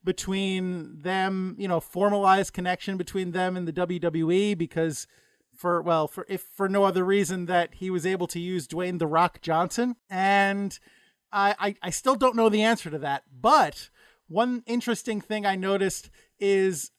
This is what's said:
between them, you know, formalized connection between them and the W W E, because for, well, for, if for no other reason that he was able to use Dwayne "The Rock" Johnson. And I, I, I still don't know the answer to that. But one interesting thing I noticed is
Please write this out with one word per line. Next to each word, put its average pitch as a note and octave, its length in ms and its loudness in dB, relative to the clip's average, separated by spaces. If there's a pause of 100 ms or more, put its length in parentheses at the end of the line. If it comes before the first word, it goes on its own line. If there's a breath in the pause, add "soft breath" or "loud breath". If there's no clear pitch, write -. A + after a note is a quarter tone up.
between F#3 960 -4
them, F#3+ 560 -2
you G3 100 -6
know, F3 120 0
formalized G3 720 2
connection F#3 460 -4
between F3+ 340 -6
them F#3 240 -2
and F3+ 120 -6
the E3 40 -6
W E3+ 280 -2
W E3 320 2
E, G3+ 220 4
because E3 540 -2 (480 soft breath)
for, F3 260 0
well, D#3+ 260 2
for, - 200 -10
if F#3+ 140 -6
for - 260 -6
no G3 160 4
other F#3 220 2
reason F#3+ 400 2
that E3+ 300 0
he F#3 140 -6
was F3 160 -2
able F#3 220 -2
to E3+ 120 -8
use F3 280 -4
Dwayne F3+ 320 -4
"The D#3+ 80 0
Rock" E3 340 2
Johnson. A3+ 540 0 (140)
And G3 680 0 (540 soft breath)
I, G3+ 280 2
I, G3+ 240 -2
I F#3 80 -6
still C4 240 2
don't B3 200 2
know A3+ 140 4
the G#3+ 140 2
answer A3+ 260 0
to D3 100 -6
that. C#3 320 -4
But F#3 580 2 (380 soft breath)
one A#3+ 380 -2
interesting A3+ 560 -2
thing G#3+ 240 -6
I G3 100 0
noticed F#3+ 540 -2 (280 soft breath)
is F#3+ 600 0